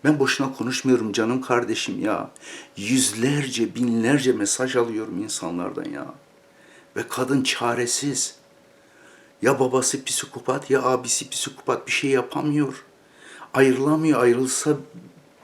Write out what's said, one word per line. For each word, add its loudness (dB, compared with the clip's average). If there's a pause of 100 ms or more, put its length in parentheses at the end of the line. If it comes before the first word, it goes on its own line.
Ben 4
boşuna 0
konuşmuyorum 0
canım 0
kardeşim 0
ya. -2 (460)
Yüzlerce, 0
binlerce 2
mesaj 0
alıyorum -2
insanlardan -6
ya. -10 (840)
Ve -6
kadın 0
çaresiz. -2 (1040)
Ya 2
babası 0
psikopat, -6
ya 2
abisi -2
psikopat, -6
bir -4
şey 0
yapamıyor. 0 (680)
Ayrılamıyor, 4
ayrılsa 4 (680)